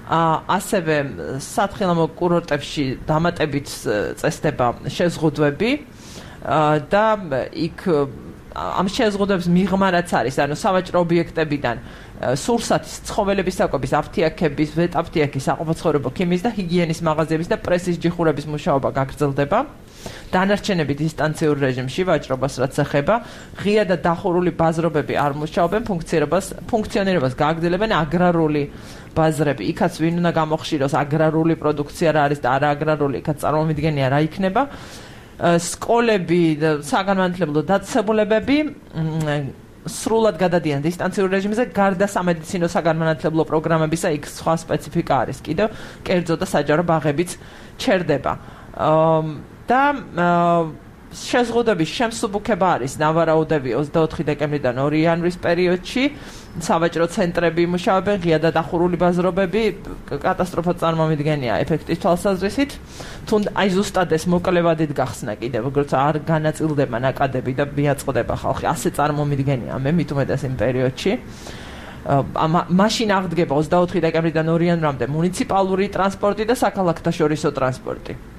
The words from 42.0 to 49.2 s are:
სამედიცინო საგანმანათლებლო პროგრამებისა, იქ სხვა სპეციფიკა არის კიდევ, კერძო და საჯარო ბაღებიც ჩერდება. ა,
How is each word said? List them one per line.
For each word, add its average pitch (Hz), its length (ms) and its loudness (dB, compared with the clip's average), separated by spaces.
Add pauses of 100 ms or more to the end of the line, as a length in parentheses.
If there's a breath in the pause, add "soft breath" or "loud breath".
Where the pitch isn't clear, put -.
სამედიცინო 175 580 0
საგანმანათლებლო 160 800 0
პროგრამებისა, 160 640 0
იქ 143 160 -2
სხვა - 300 -2
სპეციფიკა 156 600 -2
არის 123 240 -2
კიდევ, 202 280 -2 (300 loud breath)
კერძო 175 360 0
და 160 140 -4
საჯარო 151 340 2
ბაღებიც 160 540 0 (380 loud breath)
ჩერდება. 165 600 0 (360 loud breath)
ა, 147 200 0 (720)